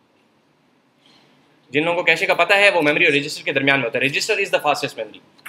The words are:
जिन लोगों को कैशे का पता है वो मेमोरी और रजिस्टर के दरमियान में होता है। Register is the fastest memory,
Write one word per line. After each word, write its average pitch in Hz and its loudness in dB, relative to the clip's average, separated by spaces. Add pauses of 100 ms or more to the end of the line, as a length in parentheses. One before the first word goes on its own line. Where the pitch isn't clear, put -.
(1700)
जिन 143 0
लोगों 170 0
को 175 -2
कैशे 165 0
का 180 2
पता 175 2
है 202 6
वो 175 2
मेमोरी 156 2
और 160 4
रजिस्टर 143 -2
के 170 -4
दरमियान 139 2
में 123 -2
होता 120 -2
है। 127 0
Register 185 -2
is 190 -4
the 175 2
fastest 143 -2
memory, 110 -10 (300)